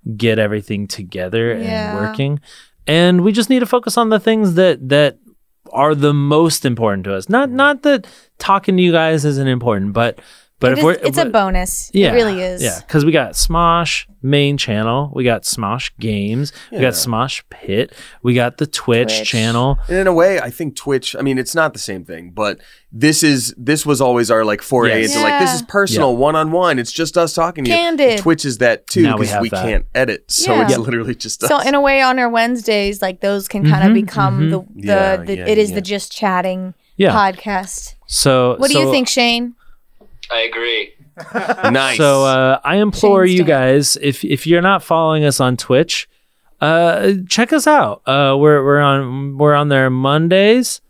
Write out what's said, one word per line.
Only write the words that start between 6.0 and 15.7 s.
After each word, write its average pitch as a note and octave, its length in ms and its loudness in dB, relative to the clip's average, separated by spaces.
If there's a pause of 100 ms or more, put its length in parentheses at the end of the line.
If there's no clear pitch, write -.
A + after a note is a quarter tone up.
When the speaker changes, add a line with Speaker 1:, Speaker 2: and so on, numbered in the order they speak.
Speaker 1:
most D3+ 500 2
important A2 380 0
to G2 100 -6
us. F#2+ 160 -8
Not, B3+ 220 0
not C#4 320 0
that C#4 240 2 (320)
talking G3 380 0
to F#3 40 4
you F3 120 4
guys D#3+ 320 2
isn't C3+ 220 0
important, A2+ 460 -2
but, A#2 260 -2 (400)
but B3 100 2
Speaker 2:
It - 40 4
Speaker 1:
if C4+ 60 0
Speaker 2:
is, D4+ 60 2
Speaker 1:
we're, - 80 6
Speaker 2:
it's - 240 -2
a E4 80 2
Speaker 1:
but A#3+ 80 -6
Speaker 2:
bonus. F#3+ 600 -2
Speaker 1:
Yeah, F#3+ 180 2
Speaker 2:
It - 40 -2
really G#3+ 260 0
is. F3+ 220 -6
Speaker 1:
yeah, F#2 240 -4
'cause D3+ 180 0
we D#3+ 60 4
got C3+ 220 0
Smosh E3+ 720 0 (180)
main C#3+ 340 2
channel, A#2+ 560 -2
we C3 120 -4
got A#2 180 0
Smosh A2+ 560 -6